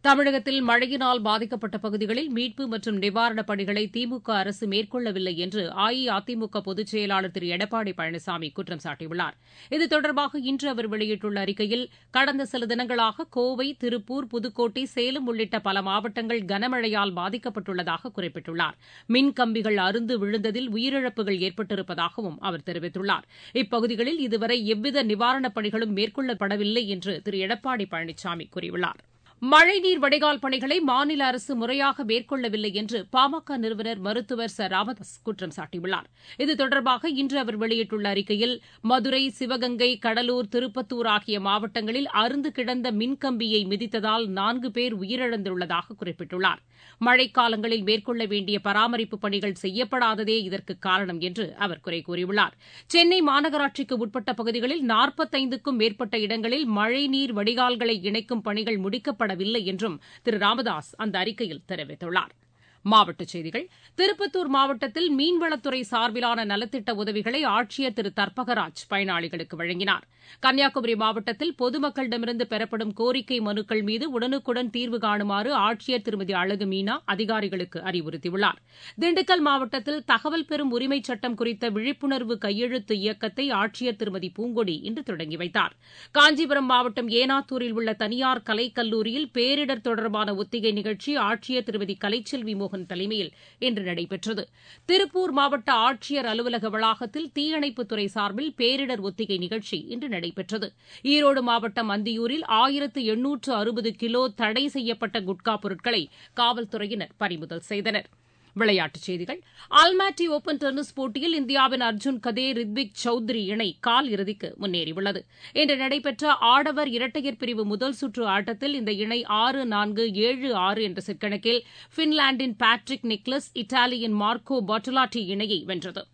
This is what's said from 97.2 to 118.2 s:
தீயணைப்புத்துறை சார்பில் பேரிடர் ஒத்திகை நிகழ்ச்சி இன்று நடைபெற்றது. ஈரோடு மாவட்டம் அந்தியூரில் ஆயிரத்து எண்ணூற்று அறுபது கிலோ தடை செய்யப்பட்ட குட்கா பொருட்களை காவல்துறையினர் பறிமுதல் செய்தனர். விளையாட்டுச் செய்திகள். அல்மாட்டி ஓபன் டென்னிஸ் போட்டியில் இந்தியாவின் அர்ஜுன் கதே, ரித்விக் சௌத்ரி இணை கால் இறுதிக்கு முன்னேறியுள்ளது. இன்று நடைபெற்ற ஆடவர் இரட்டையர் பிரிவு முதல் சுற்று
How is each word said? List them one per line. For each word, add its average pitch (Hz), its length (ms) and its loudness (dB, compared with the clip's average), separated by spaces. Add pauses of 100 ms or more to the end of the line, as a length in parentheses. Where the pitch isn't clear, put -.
தீயணைப்புத்துறை 269 720 -2
சார்பில் 208 500 -4
பேரிடர் 247 520 0
ஒத்திகை 196 300 -4
நிகழ்ச்சி 185 400 -6 (100)
இன்று 247 200 -8
நடைபெற்றது. 190 600 -6 (340)
ஈரோடு 277 400 6
மாவட்டம் 233 480 0
அந்தியூரில் 233 560 -2 (140)
ஆயிரத்து 277 440 2
எண்ணூற்று 254 500 0
அறுபது 220 420 0
கிலோ 233 260 0 (140)
தடை 220 320 0
செய்யப்பட்ட 233 520 -2
குட்கா 196 360 -2
பொருட்களை 202 460 -2 (320)
காவல்துறையினர் 226 840 0
பறிமுதல் 170 560 -6
செய்தனர். 202 360 -2 (480)
விளையாட்டுச் 190 500 2
செய்திகள். 180 320 -6 (320)
அல்மாட்டி 370 580 6
ஓபன் 294 340 0
டென்னிஸ் 277 320 -2
போட்டியில் 277 440 -2
இந்தியாவின் 262 500 2
அர்ஜுன் 226 320 -2
கதே, 240 320 -2
ரித்விக் 220 520 -4
சௌத்ரி 233 420 0
இணை 214 220 0 (120)
கால் 254 280 4
இறுதிக்கு 202 400 -4 (120)
முன்னேறியுள்ளது. 175 600 -2 (320)
இன்று 294 240 4
நடைபெற்ற 269 580 2
ஆடவர் 277 540 4
இரட்டையர் 254 520 -2
பிரிவு 226 240 -2
முதல் 220 360 -2
சுற்று 233 260 -2